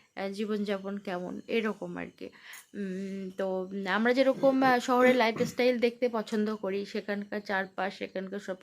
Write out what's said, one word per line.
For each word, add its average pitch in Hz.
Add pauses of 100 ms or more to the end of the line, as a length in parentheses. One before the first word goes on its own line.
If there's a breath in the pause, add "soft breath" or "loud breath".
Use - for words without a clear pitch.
(160 loud breath)
আহ, 196
জীবনযাপন 202
কেমন, 185
এরকম 208
আর 175 (120)
কি। 190 (460 loud breath)
উম, 196
তো 185 (200)
আমরা 226
যেরকম, 262
আহ, 254
শহরের 254
লাইফস্টাইল 240
দেখতে 240
পছন্দ 214
করি, 202
সেখানকার 202
চারপাশ, 190
সেখানকার 190
সব 190